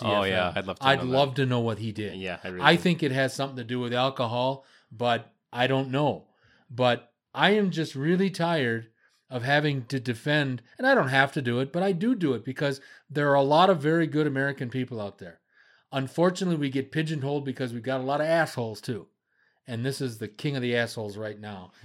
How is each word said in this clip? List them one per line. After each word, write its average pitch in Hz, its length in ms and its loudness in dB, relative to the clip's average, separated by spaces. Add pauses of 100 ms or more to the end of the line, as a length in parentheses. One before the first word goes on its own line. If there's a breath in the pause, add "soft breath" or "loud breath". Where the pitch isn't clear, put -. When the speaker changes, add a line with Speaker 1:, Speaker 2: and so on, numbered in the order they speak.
Speaker 1:
Oh, 104 220 2
yeah. 92 300 2
Speaker 2:
C 87 40 -4
F - 0 -
L. 95 60 -2
Speaker 1:
I'd - 20 -14
love 95 140 -6
to 135 80 0
Speaker 2:
I'd 135 120 4
Speaker 1:
know 127 60 -4
Speaker 2:
love 135 240 2
Speaker 1:
that. 123 60 -8
Speaker 2:
to 139 100 0
know 123 140 0
what 113 180 -2
he 110 140 -6
did. 104 240 -8
Speaker 1:
Yeah, 92 280 -8
I 92 40 -10
really 92 140 -8
Speaker 2:
I 151 140 6
Speaker 1:
do. 170 60 2
Speaker 2:
think 175 220 0
it 143 80 0
has 131 220 0
something 135 240 -6
to 123 60 -8
do 123 160 -6
with 120 140 -4
alcohol, 127 720 0 (260 soft breath)
but 117 400 -2 (220)
I 123 140 2
don't 135 240 0
know. 135 340 0 (440 soft breath)
But 120 420 0 (240)
I 160 160 4
am 208 180 2
just 156 240 -4
really 175 360 2
tired 143 580 -2 (420)
of 123 140 -6
having 143 420 0
to 135 140 -4
defend, 131 640 -2 (160 soft breath)
and 254 100 0
I 269 80 8
don't 156 140 4
have 135 240 4
to 156 80 -2
do 120 180 0
it, 139 120 -2
but 175 120 -2
I 202 80 2
do 214 240 0
do 160 180 0
it 110 100 -6
because 135 380 -4 (280 loud breath)
there 147 200 0
are 139 60 6
a 139 80 6
lot 156 260 6
of 170 120 4
very 160 260 2
good 151 200 0
American 135 420 -2
people 123 300 -6
out 101 200 -8
there. 85 200 -18 (520 soft breath)
Unfortunately, 170 680 0
we 143 120 0
get 135 220 -4
pigeonholed 147 540 -2
because 131 280 -6
we've 117 100 -8
got 131 180 -2
a 127 40 -6
lot 143 160 0
of 151 60 -2
assholes, 147 540 0
too. 101 260 -8 (600)
And 117 180 -6
this 135 160 -4
is 120 160 -6
the 110 100 -8
king 143 280 -6
of 127 80 -4
the 120 120 0
assholes 113 420 -4
right 107 220 -10
now, 98 320 -14 (140)